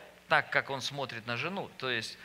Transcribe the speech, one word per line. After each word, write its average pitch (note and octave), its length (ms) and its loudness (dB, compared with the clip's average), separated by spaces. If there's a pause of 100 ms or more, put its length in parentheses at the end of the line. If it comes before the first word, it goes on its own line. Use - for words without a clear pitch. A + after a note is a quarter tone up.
(280)
так, D3+ 220 6
как C3+ 220 2
он C3+ 100 -2
смотрит B2 460 -4
на A#2+ 100 0
жену. E3 400 -2
То C3 100 -2
есть A2+ 360 0